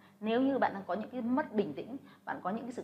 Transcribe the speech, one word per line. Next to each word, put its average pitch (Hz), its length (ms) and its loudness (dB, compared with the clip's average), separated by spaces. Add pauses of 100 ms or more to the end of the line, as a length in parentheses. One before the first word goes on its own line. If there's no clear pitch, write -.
(200)
Nếu 220 200 2
như 269 180 4
bạn - 160 4
đang 196 120 -6
có 175 80 0
những 214 160 -4
cái 254 100 -6
mất 254 320 0
bình 196 220 2
tĩnh, 220 220 -8 (280)
bạn 143 180 -4
có 180 80 0
những 220 140 -4
cái 247 80 -8
sự 208 120 -8